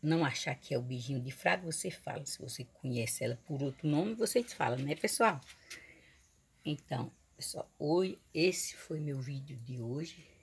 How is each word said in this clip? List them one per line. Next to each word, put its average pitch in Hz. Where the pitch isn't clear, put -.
não 160
achar 135
que -
é 135
o 120
beijinho 123
de 131
frade, 180
você 165
fala. -
Se -
você 123
conhece -
ela 120
por 139
outro 156
nome, 165
você 226
fala, 123
né, 139
pessoal? 208
Então, 135
pessoal, -
oi, 175
esse 175
foi -
meu 143
vídeo 135
de 123
hoje. 143